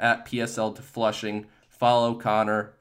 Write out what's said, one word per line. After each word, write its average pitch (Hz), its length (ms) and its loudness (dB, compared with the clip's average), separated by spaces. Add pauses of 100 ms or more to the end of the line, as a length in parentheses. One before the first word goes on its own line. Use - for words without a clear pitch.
at 117 240 2
P 120 160 -6
S 113 180 -6
L 110 140 -2
to - 100 -16
Flushing. 107 640 -4 (220)
Follow 120 460 2
Connor 107 680 0